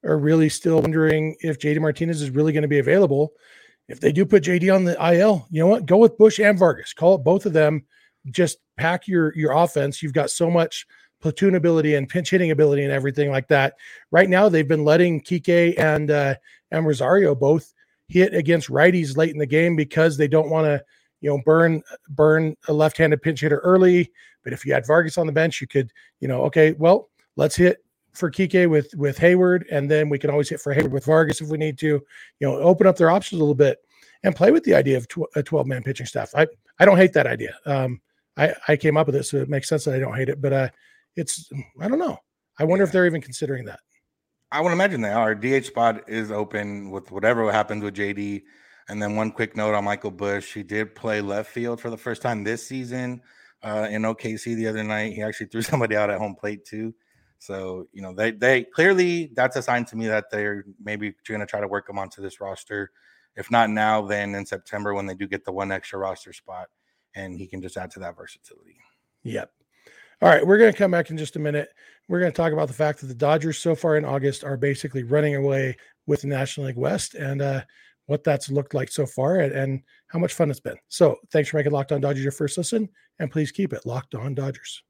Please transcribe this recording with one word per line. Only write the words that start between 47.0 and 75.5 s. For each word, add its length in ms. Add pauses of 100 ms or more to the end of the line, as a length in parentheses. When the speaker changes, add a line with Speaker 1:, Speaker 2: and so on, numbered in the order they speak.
Speaker 2:
whatever 420
happens 320
with 100
J 200
D. 300 (440)
And 140
then 140
one 140
quick 260
note 180
on 100
Michael 260
Busch. 440
He 80
did 320
play 260
left 300
field 300
for 100
the 80
first 240
time 220
this 220
season, 540 (420)
uh, 280
in 160
O 80
K 240
C 160
the 120
other 160
night. 300
He 100
actually 240
threw 160
<laughs> 0
somebody 340
out 120
at 100
home 160
plate 300
too. 300 (440)
So, 540
you 80
know, 140
they, 160
they 340
clearly, 680
that's 220
a 60
sign 240
to 100
me 100
that 240
they're 340 (180)
maybe 300 (160)
gonna 160
try 160
to 80
work 220
him 80
onto 240
this 180
roster. 520 (440)
If 140
not 180
now, 320
then 340
in 120
September 480
when 100
they 100
do 120
get 180
the 80
one 200
extra 260
roster 340
spot, 360 (460)
and 240
he 80
can 140
just 160
add 140
to 100
that 160
versatility. 600 (480)
Speaker 1:
Yep. 260 (720)
All 80
right, 180
we're 100
gonna 160
come 200
back 180
in 80
just 160
a 60
minute. 300 (360)
We're 140
gonna 100
talk 220
about 160
the 60
fact 260
that 60
the 80
Dodgers 440
so 160
far 220
in 80
August 400
are 120
basically 460
running 320
away 420 (300)